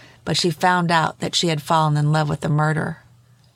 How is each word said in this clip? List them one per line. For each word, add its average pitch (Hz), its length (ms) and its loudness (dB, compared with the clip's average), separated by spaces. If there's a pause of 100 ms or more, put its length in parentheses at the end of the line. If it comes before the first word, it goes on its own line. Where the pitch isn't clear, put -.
(240)
but 160 140 -4
she 180 140 0
found 180 400 2
out 160 280 0
that - 160 -6
she 180 120 0
had 156 140 -2
fallen 156 360 2
in 147 160 2
love 156 160 0
with 143 120 -4
the 151 80 -4
murderer. 151 500 -2 (560)